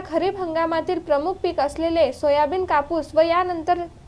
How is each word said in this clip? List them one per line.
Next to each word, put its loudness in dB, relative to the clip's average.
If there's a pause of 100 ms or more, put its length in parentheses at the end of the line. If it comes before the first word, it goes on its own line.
खरीप 0
हंगामातील -2
प्रमुख 0
पीक -2
असलेले 0
सोयाबीन, 0
कापूस -2
व 6
यानंतर 0 (280)